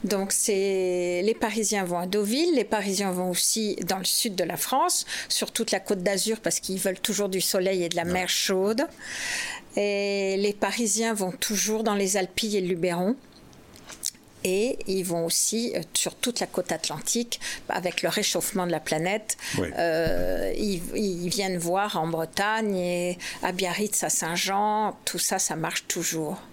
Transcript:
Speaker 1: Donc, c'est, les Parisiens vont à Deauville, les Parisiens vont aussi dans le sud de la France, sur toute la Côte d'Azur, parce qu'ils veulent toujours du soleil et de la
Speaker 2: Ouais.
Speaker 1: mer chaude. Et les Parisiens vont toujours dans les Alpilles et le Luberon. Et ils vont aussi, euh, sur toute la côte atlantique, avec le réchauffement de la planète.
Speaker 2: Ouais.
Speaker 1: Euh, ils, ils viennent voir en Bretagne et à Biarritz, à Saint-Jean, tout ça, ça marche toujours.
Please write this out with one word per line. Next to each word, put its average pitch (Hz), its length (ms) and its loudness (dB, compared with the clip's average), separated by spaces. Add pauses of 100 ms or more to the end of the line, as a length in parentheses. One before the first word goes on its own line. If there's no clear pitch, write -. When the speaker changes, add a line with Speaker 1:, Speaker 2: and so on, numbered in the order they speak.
Speaker 1:
Donc, 196 280 0
c'est, 185 920 2
les 220 100 4
Parisiens 214 500 0
vont 175 140 0
à 180 80 -2
Deauville, 214 480 2
les 247 100 4
Parisiens 196 480 0
vont 180 180 0
aussi 208 460 0 (100)
dans 190 120 -2
le 185 60 -6
sud - 300 0
de 180 100 0
la 175 120 -2
France, 320 500 2 (220)
sur - 240 -2
toute 220 180 -2
la 196 100 2
Côte 190 220 0
d'Azur, 202 380 0
parce - 200 0
qu'ils 190 180 -4
veulent 185 220 0
toujours 202 280 0
du 190 120 0
soleil 190 420 2
et 170 60 0
de 160 80 0
la 170 80 2
Speaker 2:
Ouais. 175 80 0
Speaker 1:
mer 180 160 2
chaude. 208 540 2 (920)
Et 202 600 2
les 202 140 2
Parisiens 214 640 0
vont 185 180 -2
toujours 214 500 0
dans 214 120 2
les 202 220 2
Alpilles 202 400 0
et 196 40 4
le 180 80 -2
Luberon. 180 480 2 (1300)
Et 202 420 2
ils 190 160 0
vont 170 240 0
aussi, - 480 0
euh, - 60 0 (120)
sur - 220 0
toute - 240 -4
la 180 80 0
côte - 240 -2
atlantique, 208 680 -2 (280)
avec 180 340 -2
le 180 60 0
réchauffement 185 560 0
de 175 60 -2
la 160 80 0
planète. 175 580 -2 (220)
Speaker 2:
Ouais. 87 180 -2
Speaker 1:
Euh, 95 800 2
ils, 196 240 0 (140)
ils 180 340 -2
viennent 190 300 0
voir 190 380 0
en 165 100 0
Bretagne 196 680 0
et 180 420 0 (240)
à 185 80 0
Biarritz, 185 540 0
à 156 40 0
Saint-Jean, 196 960 0
tout - 140 -2
ça, 190 220 0
ça - 160 -2
marche 160 320 -4
toujours. 165 520 -2 (120)